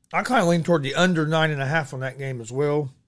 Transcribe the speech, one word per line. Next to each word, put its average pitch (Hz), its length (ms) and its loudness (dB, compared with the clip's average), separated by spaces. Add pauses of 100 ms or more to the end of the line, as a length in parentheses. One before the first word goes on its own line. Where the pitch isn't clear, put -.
(120)
I 180 100 0
kinda 240 220 2
lean 170 180 4
toward 165 200 2
the 135 120 -4
under 165 320 2
nine 160 240 2
and 147 120 -4
a 135 40 -4
half 143 260 -2
on 135 80 -10
that 131 180 -8
game 135 220 -8
as 113 120 -14
well. 147 400 -2 (160)